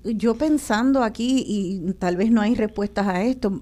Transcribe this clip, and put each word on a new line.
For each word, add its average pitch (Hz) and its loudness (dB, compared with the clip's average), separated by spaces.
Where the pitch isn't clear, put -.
yo 220 0
pensando 269 2
aquí, 233 0
y 190 -4
tal 180 -2
vez 226 2
no 226 6
hay 208 2
respuestas 208 -2
a 180 0
esto, 247 0